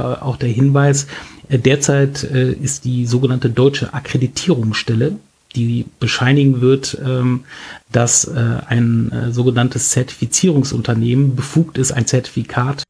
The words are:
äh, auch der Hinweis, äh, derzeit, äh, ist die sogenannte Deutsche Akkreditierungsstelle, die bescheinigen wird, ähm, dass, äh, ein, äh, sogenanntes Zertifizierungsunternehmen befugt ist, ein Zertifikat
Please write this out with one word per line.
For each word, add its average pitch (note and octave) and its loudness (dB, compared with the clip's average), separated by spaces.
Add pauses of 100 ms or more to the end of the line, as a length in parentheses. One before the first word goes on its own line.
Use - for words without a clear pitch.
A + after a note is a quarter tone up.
(200)
äh, - -16
auch B2 -4
der B2 -2
Hinweis, C#3 2 (420)
äh, C3 2
derzeit, C#3 2
äh, B2+ 0
ist - -6
die B2 -2
sogenannte B2+ 0
Deutsche C3 0
Akkreditierungsstelle, B2 -2 (380)
die A#2+ -2 (140)
bescheinigen C3 2
wird, C3 2
ähm, B2+ -2 (460)
dass, A#2 0
äh, A#2 -2
ein, A#2 2
äh, A#2+ -4
sogenanntes B2 0
Zertifizierungsunternehmen B2+ 0
befugt D#3 -2
ist, C3 0
ein B2 0
Zertifikat B2+ -4